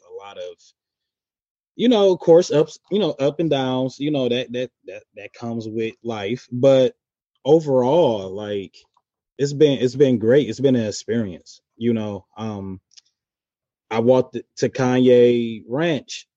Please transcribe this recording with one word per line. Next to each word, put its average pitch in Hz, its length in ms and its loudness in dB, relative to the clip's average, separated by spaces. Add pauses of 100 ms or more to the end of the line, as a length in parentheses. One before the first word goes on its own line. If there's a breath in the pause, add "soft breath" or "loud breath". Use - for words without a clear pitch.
a 90 60 -20 (100)
lot 101 140 -20
of, 90 200 -16 (1200)
you 220 120 0
know, 202 240 4
of 170 60 -2
course, 170 320 4
ups, 151 280 0 (120)
you 196 80 -2
know, 165 140 0
up 143 280 -2
and 165 80 -2
downs, 131 500 -2
you 143 120 -4
know, 135 180 -2
that, 120 240 -4
that, 123 180 -6 (140)
that, 101 200 -18 (120)
that 101 160 -20
comes 113 340 -10
with 110 360 -6
life. 113 500 -8
But 131 420 2 (480)
overall, 131 880 2
like, 101 460 -8 (640)
it's 143 160 -4
been, 143 240 4
it's 123 180 -2
been 131 220 4
great. 113 320 2
It's 110 100 -8
been 131 160 2
an 113 100 -2
experience, 101 760 -8 (160)
you 117 160 -2
know. 107 320 -6 (100)
Um, 98 420 -10 (1120)
I 110 100 -4
walked 127 360 2 (200)
to 127 120 -2
Kanye 123 960 2
Ranch 147 720 -6